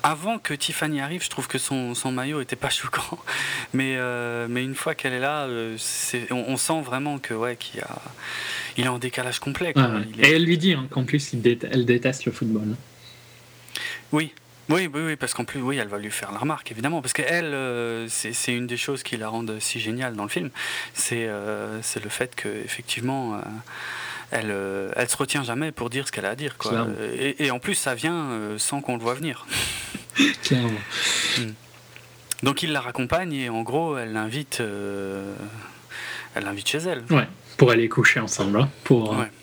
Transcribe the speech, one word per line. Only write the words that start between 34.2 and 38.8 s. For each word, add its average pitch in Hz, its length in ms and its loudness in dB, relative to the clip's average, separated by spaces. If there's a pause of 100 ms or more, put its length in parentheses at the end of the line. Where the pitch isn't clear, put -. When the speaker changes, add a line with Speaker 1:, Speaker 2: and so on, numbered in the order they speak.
Speaker 1:
euh... 101 760 -4 (1000)
elle 107 100 -2
l'invite 101 240 -4
chez 139 100 0
elle. 160 320 -2
Speaker 2:
Ouais, 131 160 8 (300)
pour 123 140 12
aller 113 180 6
coucher 120 320 6
ensemble, 104 400 2
hein, 139 80 6 (160)